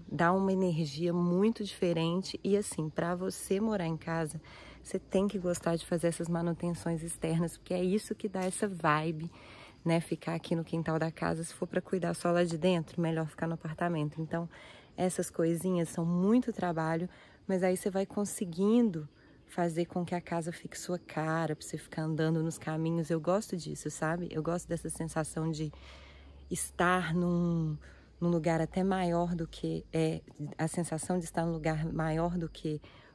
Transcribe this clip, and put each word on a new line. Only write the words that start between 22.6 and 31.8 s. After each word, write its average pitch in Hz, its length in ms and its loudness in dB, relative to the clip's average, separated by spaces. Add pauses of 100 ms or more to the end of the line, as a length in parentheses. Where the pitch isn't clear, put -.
Eu 160 80 2
gosto 180 360 0
disso, 151 360 -6
sabe? 165 400 -2
Eu 156 100 -4
gosto 165 260 -2
dessa 165 220 -4
sensação 160 640 -2
de 151 200 -4 (800)
estar 175 640 0
num, 170 640 2 (420)
num 170 100 2
lugar 165 320 2
até 170 220 0
maior 175 520 2
do 165 120 -2
que 165 460 -4
é, 160 280 2 (360)
a 160 100 0
sensação 170 520 -2
de 165 60 -4
estar 165 200 -2
num 170 60 0
lugar 160 340 0